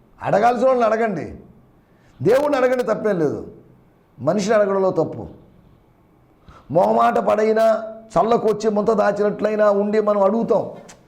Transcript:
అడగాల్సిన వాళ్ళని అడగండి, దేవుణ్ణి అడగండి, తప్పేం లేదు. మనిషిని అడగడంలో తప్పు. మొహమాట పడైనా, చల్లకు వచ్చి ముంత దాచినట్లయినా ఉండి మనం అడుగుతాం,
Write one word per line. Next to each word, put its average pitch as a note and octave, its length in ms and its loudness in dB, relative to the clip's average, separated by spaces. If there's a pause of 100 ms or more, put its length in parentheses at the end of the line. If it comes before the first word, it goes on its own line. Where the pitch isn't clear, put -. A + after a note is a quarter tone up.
(220)
అడగాల్సిన A3 440 0
వాళ్ళని A#3+ 260 2
అడగండి, G3+ 460 -4 (840)
దేవుణ్ణి C#4 340 2
అడగండి, B3+ 260 0
తప్పేం F#3 360 -2
లేదు. B2 360 -4 (680)
మనిషిని F#3+ 340 0
అడగడంలో G3 360 2
తప్పు. A2+ 360 -4 (1400)
మొహమాట A3 480 2
పడైనా, A3 760 0 (140)
చల్లకు G#3+ 400 2
వచ్చి G#3+ 220 0
ముంత G#3 200 0
దాచినట్లయినా G#3 800 0
ఉండి G#3 300 0
మనం G#3 220 2
అడుగుతాం, G#3 480 0 (380)